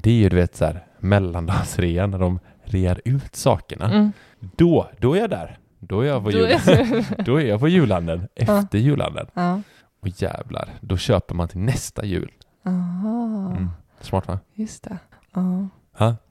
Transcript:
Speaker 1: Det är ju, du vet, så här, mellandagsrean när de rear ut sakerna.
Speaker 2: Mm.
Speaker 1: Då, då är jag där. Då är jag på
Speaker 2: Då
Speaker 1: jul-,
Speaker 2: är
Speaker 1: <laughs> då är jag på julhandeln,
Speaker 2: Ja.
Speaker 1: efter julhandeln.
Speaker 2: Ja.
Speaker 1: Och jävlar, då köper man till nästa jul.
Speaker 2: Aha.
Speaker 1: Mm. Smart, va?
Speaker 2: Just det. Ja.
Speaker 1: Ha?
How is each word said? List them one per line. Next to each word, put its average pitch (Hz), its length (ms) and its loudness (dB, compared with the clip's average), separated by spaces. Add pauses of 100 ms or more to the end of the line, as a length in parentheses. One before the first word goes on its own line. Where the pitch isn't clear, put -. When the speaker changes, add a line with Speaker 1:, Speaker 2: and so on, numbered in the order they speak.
Speaker 1:
Det 110 80 4
är 117 60 6
ju, 104 140 6
du 85 60 2
vet, 87 200 2
så - 100 0
här, 82 200 -4 (140)
mellandagsrean 92 1120 0
när 95 80 -4
de 90 200 0 (240)
rear 92 420 0
ut 135 300 -4
sakerna. - 500 -2
Speaker 2:
Mm. 208 260 4 (280)
Speaker 1:
Då, 135 480 2 (120)
då 123 140 2
är 190 60 2
jag 226 100 -2
där. 82 280 -8 (220)
Då 95 220 -4
är 135 60 0
jag 131 160 -2
på 107 60 -2
Speaker 2:
Då 104 80 2
Speaker 1:
jul-, 226 140 4
Speaker 2:
är 233 720 2
Speaker 1:
<laughs> - 20 -4
då 143 160 2
är 143 40 0
jag 104 140 0
på 143 80 2
julhandeln, 92 680 2
Speaker 2:
Ja. 104 240 2
Speaker 1:
efter 101 180 -2
julhandeln. - 560 0
Speaker 2:
Ja. 180 280 -2 (400)
Speaker 1:
Och 101 60 -8 (140)
jävlar, - 480 -6 (120)
då 95 160 -4
köper 92 380 0
man 85 120 0
till 87 120 -8
nästa - 460 -4
jul. 90 260 -4 (340)
Speaker 2:
Aha. 190 840 -4
Speaker 1:
Mm. 92 180 -4 (320)
Smart, - 260 -4
va? 92 120 -6 (140)
Speaker 2:
Just - 300 -10
det. - 140 -12 (360)
Ja. 185 340 -2 (300)
Speaker 1:
Ha? 113 180 0 (160)